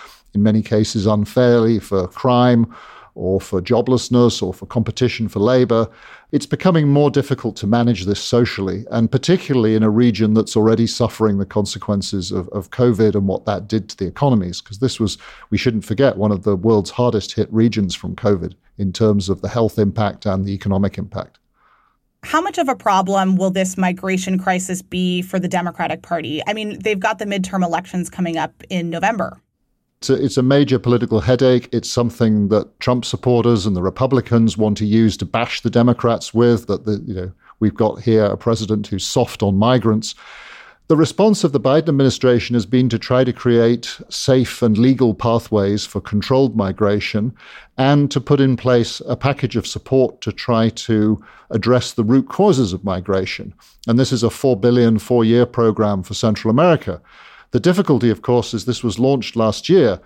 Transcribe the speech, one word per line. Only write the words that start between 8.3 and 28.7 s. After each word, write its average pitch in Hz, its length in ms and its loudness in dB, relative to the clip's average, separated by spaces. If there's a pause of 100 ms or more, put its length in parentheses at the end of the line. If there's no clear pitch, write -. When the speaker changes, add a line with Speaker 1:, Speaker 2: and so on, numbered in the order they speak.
Speaker 1:
and 113 180 0
particularly 127 640 0
in 110 100 2
a 110 60 2
region 110 440 2
that's 110 240 0
already 110 280 4
suffering 107 520 0
the 98 80 -4
consequences 98 880 -4
of, 92 160 -6
of 101 220 -10
covid 110 440 2
and 98 100 0
what 95 200 -4
that 101 240 -6
did 110 180 -2
to - 80 -18
the 98 100 -6
economies, 92 540 -2
'cause 98 200 -16
this 127 200 -2
was, 107 180 -4 (320)
we 107 80 -2
shouldn't 110 280 -2
forget, 123 320 0
one 104 160 0
of 92 100 -6
the 101 140 0
world's 104 320 0
hardest 117 420 -2
hit 107 220 -2
regions 110 420 0
from 92 220 -10
covid 87 360 -2 (240)
in 98 140 -4
terms 101 380 0
of 92 100 -4
the 104 80 -8
health 113 320 -2
impact 101 460 -2
and 95 180 -2
the 101 80 -4
economic 98 460 -2
impact. - 420 -12 (840)
Speaker 2:
How 311 180 -2
much 392 160 -6
of 320 100 0
a 262 80 -2
problem 190 600 0
will 190 140 0
this 190 260 -4
migration 190 600 -2
crisis 185 440 -4
be 180 400 -4
for 185 180 -6
the 185 80 -4
Democratic 175 540 -4
Party? 156 440 -6
I 208 60 -4
mean, 214 280 -8
they've 202 200 -2
got 214 200 -2
the 214 60 -8
midterm 190 380 -4
elections 175 460 -4
coming 170 260 -6
up 160 340 -8
in 170 200 -6